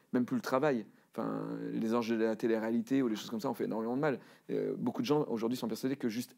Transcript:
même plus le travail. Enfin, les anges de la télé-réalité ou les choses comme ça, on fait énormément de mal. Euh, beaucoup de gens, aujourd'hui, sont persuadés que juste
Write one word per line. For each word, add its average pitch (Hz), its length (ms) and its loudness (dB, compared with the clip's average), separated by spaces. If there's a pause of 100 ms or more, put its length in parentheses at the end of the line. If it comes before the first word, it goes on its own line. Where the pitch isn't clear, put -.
(120)
même 123 140 2
plus 135 100 0
le 110 60 -2
travail. 131 420 2 (280)
Enfin, 110 360 -4 (240)
les 113 220 0
anges 117 160 2
de 117 60 2
la 113 200 2
télé-réalité 113 680 2
ou 123 60 2
les 107 80 0
choses - 140 -10
comme 113 100 -4
ça, 135 80 -2
on 123 60 -2
fait 110 100 -4
énormément 110 320 -2
de 139 60 0
mal. 143 180 2 (300)
Euh, 101 260 0
beaucoup 117 240 -2
de 120 60 -2
gens, 147 220 4
aujourd'hui, 117 280 0
sont 123 100 -4
persuadés 131 300 -2
que 120 140 -2
juste 120 280 -6